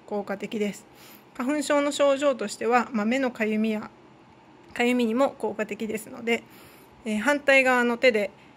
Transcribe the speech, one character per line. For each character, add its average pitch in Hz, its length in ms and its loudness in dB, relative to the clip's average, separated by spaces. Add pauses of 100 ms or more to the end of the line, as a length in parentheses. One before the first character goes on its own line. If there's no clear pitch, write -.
効 202 180 -6
果 196 120 -6
的 208 220 -8
で 208 140 -2
す。 - 120 -18 (500)
花 269 220 -2
粉 294 60 0
症 294 180 2
の 285 120 0
症 285 240 2
状 277 180 0
と 214 140 -6
し - 80 -12
て 226 100 -6
は、 240 260 2
ま 214 100 0
あ、 208 40 -2
目 247 120 0
の 262 120 0
か 240 140 -4
ゆ 214 140 -2
み 220 120 0
や、 214 200 -6 (840)
か 240 100 0
ゆ 247 100 2
み 247 100 2
に 220 100 0
も 262 160 2
効 - 240 -6
果 208 120 -4
的 220 200 -8
で 214 120 -4
す - 120 -14
の 254 140 -14
で、 233 180 0 (640)
え 214 120 -2
ー、 - 40 -2
反 277 200 0
対 269 240 4
側 247 200 4
の 240 140 0
手 254 140 4
で、 208 180 -2 (260)